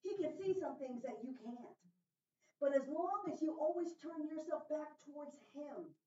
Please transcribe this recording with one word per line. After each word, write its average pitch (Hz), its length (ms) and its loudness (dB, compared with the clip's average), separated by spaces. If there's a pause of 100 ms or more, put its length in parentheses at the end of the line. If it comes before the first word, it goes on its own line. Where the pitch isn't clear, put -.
He 381 140 2
can 311 220 2
see 381 180 6
some 277 220 0
things 247 260 -4
that - 220 -4
you 262 180 -4
can't. 233 320 -8 (840)
But 285 120 6
as 254 140 6
long 370 460 0
as - 80 -2
you 311 180 2
always 339 380 2
turn 311 320 -4
yourself 311 400 -2
back 302 340 -2
towards 285 320 -10 (180)
him 294 400 -8 (120)